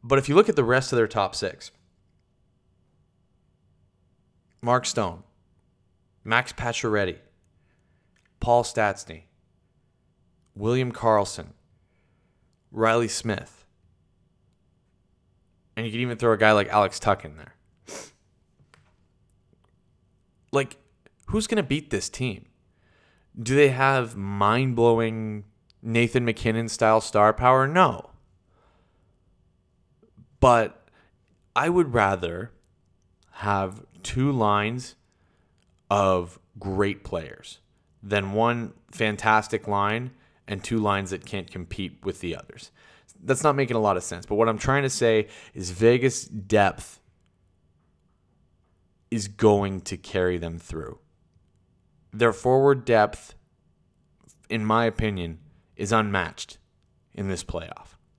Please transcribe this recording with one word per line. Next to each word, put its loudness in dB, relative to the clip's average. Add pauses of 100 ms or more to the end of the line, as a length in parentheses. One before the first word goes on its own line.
But 2
if -2
you 0
look 6
at 0
the 2
rest 0
of -2
their 4
top -2
six, -10 (3000)
Mark 2
Stone, -4 (1000)
Max 0
Pacioretty, -4 (1200)
Paul 2
Stastny, -4 (1300)
William -2
Karlsson, 0 (1200)
Riley 2
Smith, -8 (2250)
and -8
you -8
could -6
even -4
throw 2
a 2
guy 6
like 4
Alex 2
Tuch -2
in -18
there. -20 (3000)
Like, -2 (480)
who's -4
gonna 0
beat -4
this -4
team? -8 (960)
Do -2
they 6
have 0
mind-blowing 0 (380)
Nathan 0
MacKinnon-style 0
star 4
power? 4
No. 2 (2250)
But 2 (680)
I 0
would 0
rather 0 (800)
have -4 (180)
two -2
lines 0 (920)
of 0 (200)
great -4
players -12 (420)
than -2
one -2 (180)
fantastic -2
line -2 (360)
and -10
two -4
lines -2
that -10
can't -10
compete -12
with -8
the -6
others. -18 (520)
That's -2
not 2
making -2
a 0
lot 2
of -4
sense. -12
But -4
what 4
I'm -2
trying 0
to -2
say 2 (260)
is -10
Vegas' 2
depth 0 (2000)
is -6
going 2
to -10
carry -2
them -8
through. -14 (1120)
Their 2
forward 2
depth, 2 (1120)
in -4
my 2
opinion, -4 (380)
is -4
unmatched -2 (540)
in -8
this -6
playoff. -12 (220)